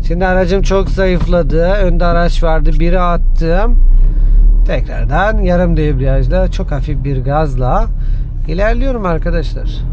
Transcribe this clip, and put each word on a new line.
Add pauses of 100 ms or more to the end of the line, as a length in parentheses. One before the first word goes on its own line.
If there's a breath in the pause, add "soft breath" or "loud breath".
Şimdi
aracım
çok
zayıfladı.
Önde
araç
vardı,
biri
attım. (880 loud breath)
Tekrardan
yarım
debriyajla,
çok
hafif
bir
gazla (640 loud breath)
ilerliyorum
arkadaşlar. (240)